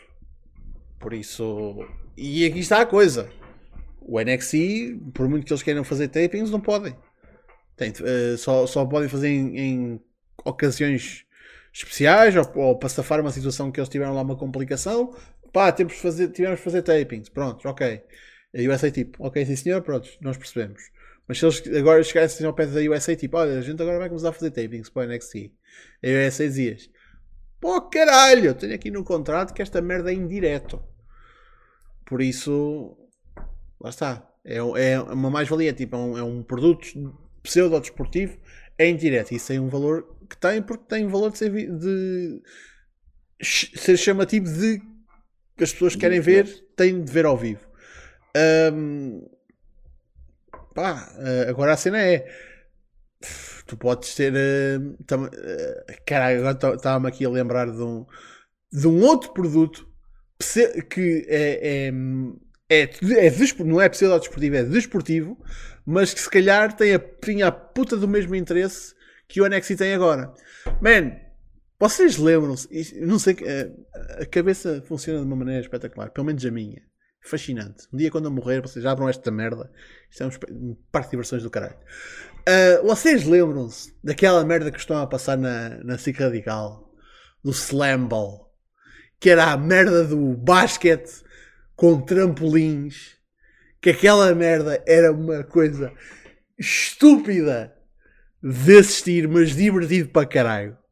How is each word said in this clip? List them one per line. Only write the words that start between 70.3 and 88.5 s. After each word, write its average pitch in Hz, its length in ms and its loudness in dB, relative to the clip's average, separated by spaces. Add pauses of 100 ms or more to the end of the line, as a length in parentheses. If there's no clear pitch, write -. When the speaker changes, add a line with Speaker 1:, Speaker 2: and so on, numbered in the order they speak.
Speaker 1:
Man, 196 320 4 (640)
vocês 208 380 2
lembram-se, 151 540 0
isto, 160 300 -12
não 180 180 0
sei 190 160 2
que, - 100 -14
eh, 135 260 -8 (500)
a 139 60 -10
cabeça 175 600 -2
funciona 156 340 -8
de 139 60 -6
uma 135 100 -6
maneira 131 240 -6
espetacular, 120 500 -12
pelo 139 160 -8
menos 147 180 -6
a 123 60 -4
minha. 110 320 -12 (380)
Fascinante. 110 720 -12
Um 131 40 -10
dia 151 140 -2
quando 156 160 -4
eu 147 40 -6
morrer, 127 300 -4
vocês 127 240 -12
abram 131 240 -2
esta 127 220 -6
merda. 110 420 -8 (380)
Isto - 120 -14
é 131 40 -6
um - 20 -6
espe-, - 240 -14
um 120 240 -12 (160)
parque 143 160 -4
de - 40 -18
diversões 123 300 -6
do 113 80 -10
caralho. 101 260 -10 (680)
Ah, 180 360 6
vocês 220 420 2
lembram-se 151 720 2 (100)
daquela 170 400 4
merda 156 260 -2
que 143 80 -12
estão 156 200 -4
a 143 80 -4
passar 135 300 -4
na, 120 340 -4 (140)
na 120 140 -6
sic 135 200 -6
Radical? 110 760 -4 (480)
Do 139 80 -6
Slam 135 560 -2
Ball. 104 480 -6 (640)